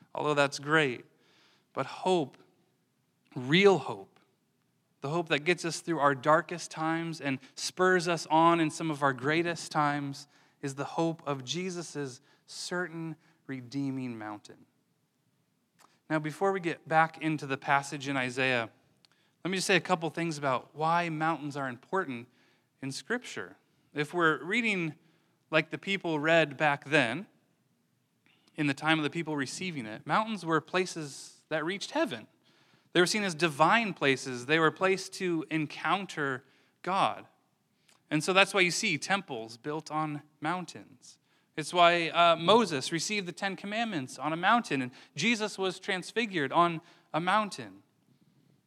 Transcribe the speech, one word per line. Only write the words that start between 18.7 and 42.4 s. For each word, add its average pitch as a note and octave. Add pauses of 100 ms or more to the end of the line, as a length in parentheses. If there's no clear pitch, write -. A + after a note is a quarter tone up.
let E3
me F#3+
just F3+
say G3
a E3+
couple E3+
things E3
about C3+
why E3+
mountains D3+
are C#3
important B2+ (560)
in C#3+
Scripture. C3 (380)
If D3
we're D#3+
reading G3 (560)
like D#3+
the C#3+
people F3
read D#3
back C#3+
then, C#3 (1300)
in D3+
the C#3
time D#3
of D3+
the C#3+
people D#3
receiving C#3+
it, A2
mountains G3
were D#3+
places E3
that D#3
reached F#3+
heaven. F3 (640)
They E3+
were F3
seen G#3
as F#3+
divine E3+
places. C3
They D#3
were D#3+
a D#3
place F#3
to E3+
encounter D#3 (400)
God. A#2+ (840)
And D3+
so F#3+
that's F#3+
why G#3
you F3+
see D#3+
temples A#2
built D3
on D3+ (200)
mountains. D#3 (380)
It's D#3
why, E3+
uh, E3+
Moses E3+